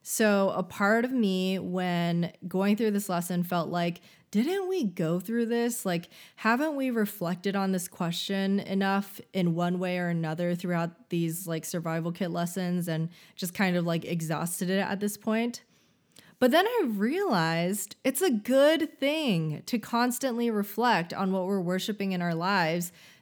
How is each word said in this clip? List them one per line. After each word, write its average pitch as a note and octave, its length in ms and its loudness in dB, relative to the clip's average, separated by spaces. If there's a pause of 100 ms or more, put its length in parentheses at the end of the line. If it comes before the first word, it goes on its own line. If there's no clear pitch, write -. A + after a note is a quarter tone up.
So G3+ 540 4
a F#3 60 0
part G#3 420 2
of B3+ 80 -2
me, F#3+ 460 2
when F3 760 0 (140)
going G3 300 2
through A3 160 2
this G3+ 160 -2
lesson, F3 360 0
felt F3 240 -2
like, F3 320 -2 (300)
"Didn't F4+ 380 0
we F#4 160 0
go F3 360 0
through A3+ 260 -2
this? A#3 380 -2
Like, F3 240 -2 (280)
haven't C#4 400 2
we C4 140 0
reflected G3 640 -2
on G3 180 0
this F3+ 160 -2
question G3 720 -2
enough G3 600 -2 (120)
in F3 220 2
one F3 240 0
way F3+ 200 -2
or F3 100 -2
another E3+ 460 -2
throughout E3+ 560 -4
these, E3 360 -2
like, E3 180 -4
survival E3 480 -4
kit E3+ 180 -4
lessons F3 580 -2
and D#3+ 200 -2 (280)
just F3 180 -8
kind F#3 220 2
of, E3+ 80 2
like, E3+ 200 0
exhausted E3 640 -4
it F#3+ 80 2
at G3 220 -2
this G#3 160 -2
point?" A3+ 460 -2 (760)
But B3+ 120 4
then F4 160 4
I A#4+ 200 2
realized G3+ 1160 0
it's C4 200 0
a F#4 80 4
good C#4 680 4
thing A#3+ 680 0
to A#3+ 120 -2
constantly A#3+ 720 0
reflect G#3 640 0
on F#3+ 180 -2
what F#3 160 0
we're G3 140 0
worshiping F#3+ 500 -2
in F3+ 120 -2
our E3+ 120 0
lives. F3 560 0 (320)